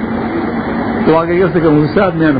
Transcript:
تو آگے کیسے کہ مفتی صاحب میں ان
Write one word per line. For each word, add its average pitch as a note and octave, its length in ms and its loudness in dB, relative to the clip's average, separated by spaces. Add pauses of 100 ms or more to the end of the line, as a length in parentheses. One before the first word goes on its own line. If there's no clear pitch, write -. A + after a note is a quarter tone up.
(1080)
تو D#3+ 100 4
آگے E3+ 220 0
کیسے F3 220 2
کہ D#3+ 80 2
مفتی D3+ 320 2
صاحب F#3 140 0
میں D#3+ 120 0
ان C#3 140 2